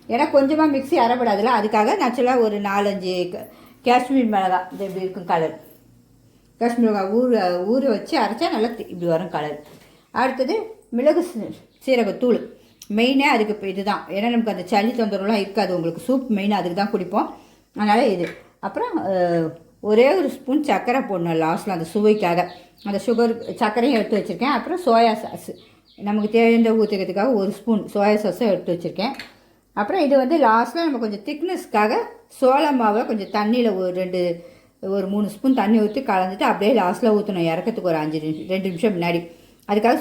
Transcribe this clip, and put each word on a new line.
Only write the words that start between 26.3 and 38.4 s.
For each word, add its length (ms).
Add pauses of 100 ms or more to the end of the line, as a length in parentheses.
தேவையான 500
ஊற்றிக்கிறதுக்காக 540
ஒரு 180
ஸ்பூன் 420
சோயா 300
சாஸும் 280
எடுத்து 220
வச்சிருக்கேன். 400 (580)
அப்புறம் 340
இது 100
வந்து 220
லாஸ்ட்ல 500
நம்ம 160
கொஞ்சம் 240
திக்னஸ்க்காக 720 (380)
சோள 320
மாவை 340
கொஞ்சம் 320
தண்ணியில 380
ஒரு 180
ரெண்டு, 260 (600)
ஒரு 260
மூணு 220
ஸ்பூன் 340
தண்ணி 180
ஊத்தி 220 (100)
கலந்துட்டு 400
அப்படியே 280
லாஸ்ட்ல 360
ஊத்தணும் 360
இறக்கத்துக்கு 400
ஒரு 120
அஞ்சு 160
நிமிஷம், 280